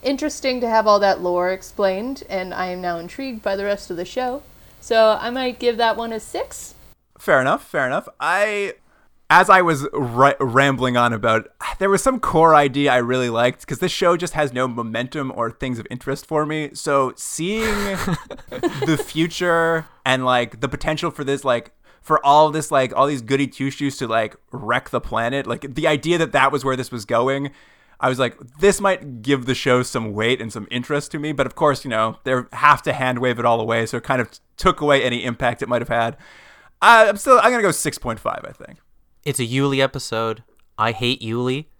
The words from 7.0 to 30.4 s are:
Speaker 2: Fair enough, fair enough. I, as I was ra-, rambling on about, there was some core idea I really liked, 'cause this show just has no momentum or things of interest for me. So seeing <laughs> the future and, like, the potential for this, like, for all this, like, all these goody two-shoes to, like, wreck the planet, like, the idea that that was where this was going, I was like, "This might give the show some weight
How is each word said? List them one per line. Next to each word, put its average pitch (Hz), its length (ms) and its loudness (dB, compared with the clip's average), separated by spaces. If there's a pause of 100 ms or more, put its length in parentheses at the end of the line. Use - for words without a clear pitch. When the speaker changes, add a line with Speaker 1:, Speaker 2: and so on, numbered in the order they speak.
Speaker 2:
Fair 147 240 2
enough, 147 260 -2
fair 143 200 -2
enough. 147 200 -6 (140)
I, 202 540 -2 (540)
as 180 200 8
I 185 120 8
was 156 300 0
ra-, 131 480 2
rambling 127 560 2
on 120 160 4
about, 113 380 0 (280)
there 190 120 0
was 196 120 2
some 269 200 0
core 160 340 6
idea 143 380 4
I 127 40 4
really 123 320 0
liked, 117 380 0
'cause - 120 -8
this 180 120 -2
show 175 240 2
just 170 180 -6
has 147 200 -2
no 127 160 0
momentum 120 680 -6
or 113 160 -4
things 127 260 -8
of 110 140 -12
interest 135 340 -8
for 151 200 -2
me. 151 280 -6
So 139 440 0
seeing 214 580 -4
<laughs> 196 760 -6 (360)
the 156 200 0
future 165 840 -2 (180)
and, 131 180 2
like, 123 380 -2
the 135 80 -4
potential 156 420 -4
for 147 140 -10
this, 139 180 -4
like, 120 300 -2 (280)
for - 240 0
all 151 260 8
this, 151 200 -4
like, 131 240 0
all 139 120 4
these 143 140 -4
goody 135 260 0
two-shoes 139 500 -6
to, 123 100 -6
like, 110 280 -2 (160)
wreck 117 380 -4
the 120 120 -2
planet, 120 460 -4
like, 117 280 -8
the 156 120 0
idea 156 300 0
that 160 140 -2
that 135 200 2
was 135 140 -4
where 131 100 0
this 131 160 -8
was 113 140 -10
going, 135 460 0 (500)
I 131 60 0
was 127 100 0
like, 127 200 -2 (220)
"This 196 200 4
might 151 420 -2
give 131 240 0
the 131 80 0
show 127 300 2
some 110 300 -6
weight 113 280 0